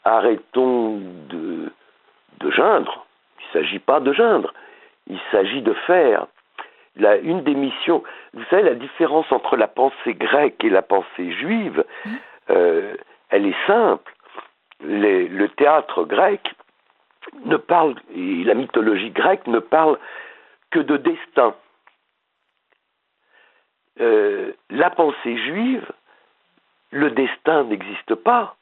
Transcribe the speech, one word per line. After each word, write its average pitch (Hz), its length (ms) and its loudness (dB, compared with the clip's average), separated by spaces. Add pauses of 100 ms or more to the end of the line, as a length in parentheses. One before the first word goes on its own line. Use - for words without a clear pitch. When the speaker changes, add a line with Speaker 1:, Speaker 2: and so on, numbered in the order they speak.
Speaker 1:
arrêtons 113 960 0 (300)
de, 82 420 -8 (680)
de - 120 -2
geindre. » 170 540 0 (340)
Il - 200 -4
ne 78 40 -2
s'agit 92 160 -6
pas 143 200 2
de 135 140 0
geindre, 214 400 2 (540)
il 95 120 -12 (120)
s'agit 110 300 0
de 107 120 0 (120)
faire. 151 420 4 (680)
La, 104 220 6
une 160 260 -2
des 139 120 2
missions, 139 480 -2 (300)
vous 117 160 -16
savez, 196 140 4
la 135 120 4
différence 151 560 -2
entre 127 260 0
la 107 100 2
pensée 123 460 -2
grecque 127 500 0
et 110 60 2
la 95 120 4
pensée 90 500 -2
juive, 156 540 -2 (200)
Speaker 2:
Mhm. 220 140 -10 (300)
Speaker 1:
euh, 87 460 2 (340)
elle 101 180 2
est - 200 -4
simple. 202 480 0 (680)
Les, 95 440 0
le 95 220 -4
théâtre 147 540 2
grec 185 520 -2 (920)
ne 156 120 0
parle, 156 380 2 (200)
et 90 280 -4
la 107 100 2
mythologie 110 560 0
grecque 143 380 0
ne 113 120 0
parle 156 380 2 (720)
que 170 100 0
de 147 180 0
destin. 139 580 0 (2500)
Euh, 104 540 2 (160)
la 156 220 0
pensée 139 460 -2
juive, 208 540 -6 (1000)
le 143 180 0
destin 139 540 0
n'existe 104 500 -6
pas. 226 480 0